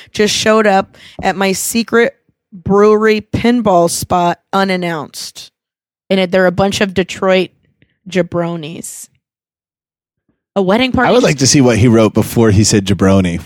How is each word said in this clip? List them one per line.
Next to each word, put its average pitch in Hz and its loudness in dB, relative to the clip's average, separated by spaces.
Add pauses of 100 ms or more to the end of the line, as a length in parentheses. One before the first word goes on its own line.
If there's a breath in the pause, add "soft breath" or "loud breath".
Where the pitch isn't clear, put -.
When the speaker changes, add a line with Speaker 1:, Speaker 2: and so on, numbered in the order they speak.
(120)
Speaker 1:
just 208 -2
showed 220 2
up 196 0 (240 loud breath)
at 190 -2
my 190 0
secret 233 -2 (340)
brewery 214 2
pinball 208 0
spot 175 -2 (100)
unannounced. 180 -4 (580)
And 190 0
it, 185 -2
they're 185 2
a 180 2
bunch 196 -2
of 196 -2
Detroit 185 -2 (580)
jabronis. 170 -6 (1500)
A 202 0
wedding 226 0
party 247 0
Speaker 2:
I - 2
would 220 4
Speaker 1:
just 254 2
Speaker 2:
like 156 0
to 135 0
see 147 2
what 120 4
he 110 4
wrote 110 4
before 113 0
he 98 4
said 101 0
jabroni. 95 0